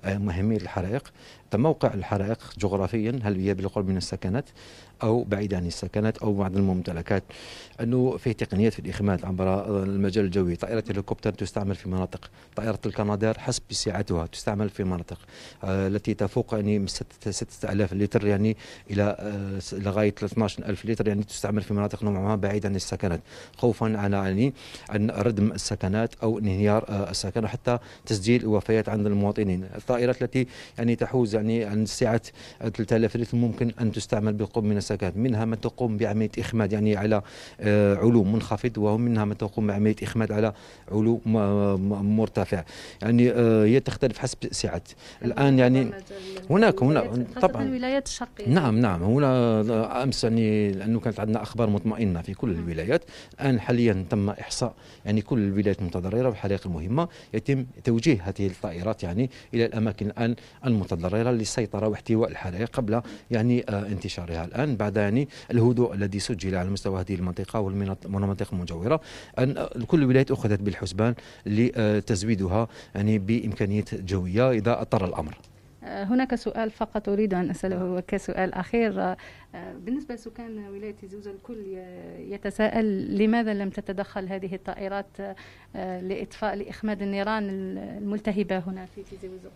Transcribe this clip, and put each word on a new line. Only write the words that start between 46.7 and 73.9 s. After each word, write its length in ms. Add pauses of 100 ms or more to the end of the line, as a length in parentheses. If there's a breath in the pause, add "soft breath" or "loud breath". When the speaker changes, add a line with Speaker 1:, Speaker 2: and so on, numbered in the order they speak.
Speaker 1:
هنا 180
Speaker 2:
الولايات، 340
خاصة 120
Speaker 1:
طبعًا. 160
Speaker 2:
الولايات 440
الشرقية. 400
Speaker 1:
نعم، 320
نعم، 240
هنا 1000
أمس 200
يعني 480
لأنه 280
كانت 200
عندنا 220
أخبار 280
مطمئنة 520
في 120
كل 200
Speaker 2:
نعم. 100
Speaker 1:
الولايات. 400 (300 loud breath)
الآن 260
حاليًا 500
تم 200
إحصاء 440 (320 loud breath)
يعني 160
كل 180
الولايات 400
المتضررة 500
والحرائق 360
المهمة، 420 (260 loud breath)
يتم 320 (180)
توجيه 400
هذه 240
الطائرات 560
يعني 260 (240 loud breath)
إلى 120
الأماكن 420
الآن 280 (300 loud breath)
المتضررة 680
للسيطرة 560
واحتواء 420
الحرائق 400
قبل 320 (300 loud breath)
يعني، 380
آه، 180
انتشارها. 580
الآن 300
بعد 220
يعني 320 (220 loud breath)
الهدوء 420
الذي 260
سجل 360
على 140
مستوى 320
هذه 140
المنطقة 440
والمناط-، 460
والمناطق 480
المجاورة، 480 (380 loud breath)
أن، 180
آه، 120 (180)
كل 140
الولايات 300
أخذت 300
بالحسبان 540 (300 loud breath)
لتزويدها 1200 (280 loud breath)
يعني 240
بإمكانيات 760